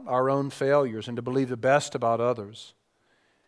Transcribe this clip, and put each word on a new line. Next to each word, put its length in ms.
our 220
own 220
failures 580
and 80
to 60
believe 260
the 80
best 380
about 260
others. 540